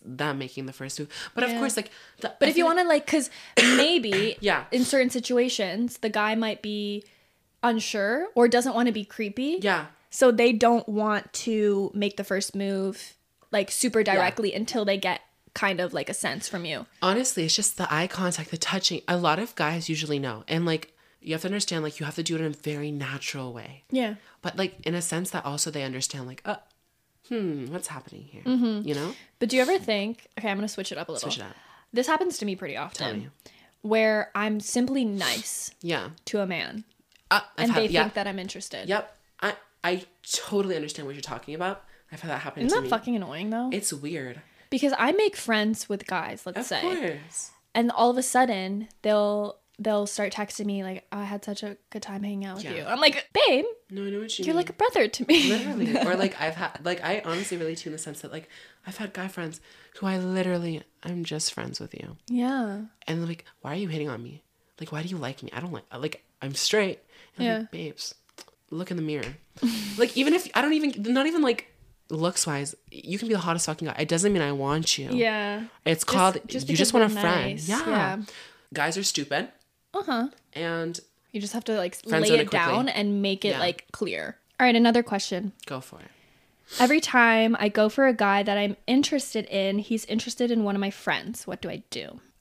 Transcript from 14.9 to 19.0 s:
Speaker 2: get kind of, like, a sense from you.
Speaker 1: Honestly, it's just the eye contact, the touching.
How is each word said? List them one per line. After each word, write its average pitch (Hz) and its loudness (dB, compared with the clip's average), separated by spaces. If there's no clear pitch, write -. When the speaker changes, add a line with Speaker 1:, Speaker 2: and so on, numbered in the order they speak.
Speaker 2:
get 185 -2
kind 190 0
of, 180 -2
like, 151 -4
a - -6
sense - -4
from 175 -6
you. 156 -6
Speaker 1:
Honestly, 196 2
it's 160 2
just - 0
the - -2
eye 160 2
contact, 175 -2
the 165 -6
touching. - -2